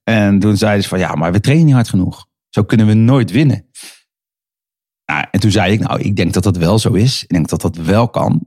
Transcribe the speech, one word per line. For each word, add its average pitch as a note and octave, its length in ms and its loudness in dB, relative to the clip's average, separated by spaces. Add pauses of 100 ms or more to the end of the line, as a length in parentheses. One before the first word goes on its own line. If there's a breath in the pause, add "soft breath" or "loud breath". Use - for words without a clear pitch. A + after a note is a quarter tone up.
En G#2 340 2
toen G2+ 180 2
zeiden G#2 260 0
ze - 60 -6
van, G2 100 -4
"Ja, E2+ 160 -4
maar E2 180 -2
we G2 80 2
trainen D#3 260 2
niet C#3 80 4
hard A#2+ 140 2
genoeg. F#2 380 -4 (220)
Zo G#2 160 -2
kunnen A2 220 2
we G#2+ 80 2
nooit A2+ 360 2
winnen." A#2 360 0 (1400 loud breath)
Nou, D2+ 260 -4
en G2+ 100 -2
toen G#2+ 100 2
zei F#2+ 220 0
ik, A2 80 0
"Nou, - 200 -6
ik G2+ 160 -4
denk E2+ 160 -2
dat - 100 0
dat F#2+ 140 0
wel F2+ 220 0
zo A2+ 140 -2
is. A#2+ 300 0
Ik - 60 -18
denk E2 200 -2
dat F2 120 -4
dat - 160 -6
wel F2 320 0
kan." - 260 -2 (120)